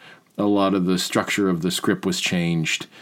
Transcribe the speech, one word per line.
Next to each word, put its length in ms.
A 60
lot 300
of 120
the 120
structure 500
of 140
the 80
script 360
was 140
changed. 680